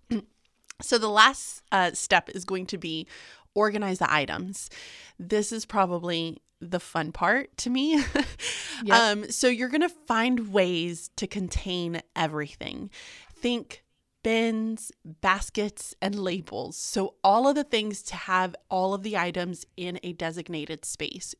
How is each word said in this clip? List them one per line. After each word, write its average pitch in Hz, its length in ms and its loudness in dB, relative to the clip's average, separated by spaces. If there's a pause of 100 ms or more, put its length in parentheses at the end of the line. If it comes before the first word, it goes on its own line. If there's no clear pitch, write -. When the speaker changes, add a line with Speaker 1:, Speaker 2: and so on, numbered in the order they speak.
Speaker 1:
<clears throat> 214 160 0 (560)
So - 160 2
the 220 100 2
last, 214 540 4 (100)
uh, 180 220 4
step - 380 2
is 185 120 -8
going 185 220 -6
to 185 120 -8
be 160 300 -6 (460)
organize 208 460 2
the 170 140 2
items. 151 560 -2 (480)
This 208 360 -2
is 220 120 -6
probably 175 760 -2 (180)
the 175 200 -4
fun 165 340 -4
part 226 440 2
to - 120 -4
me. 285 400 4
<laughs> - 40 -10 (720)
Speaker 2:
Yep. 220 160 8
Speaker 1:
Um, 208 320 2
so - 160 4
you're 247 220 2
gonna 311 180 4
find 233 640 0
ways 175 640 2
to 208 120 -4
contain 175 760 -4 (160)
everything. 156 720 -4 (440)
Think - 500 -4 (400)
bins, 220 680 0 (140)
baskets, 196 1000 -2
and 202 160 0
labels. 185 600 -4
So - 380 -4 (100)
all 220 200 8
of 277 100 6
the 294 100 0
things 214 380 -2
to - 120 -10
have 185 400 0 (140)
all 190 240 2
of 196 100 -4
the 208 140 -2
items 175 480 -2 (100)
in 175 260 -8
a 180 120 -8
designated 165 720 -6
space. - 540 -8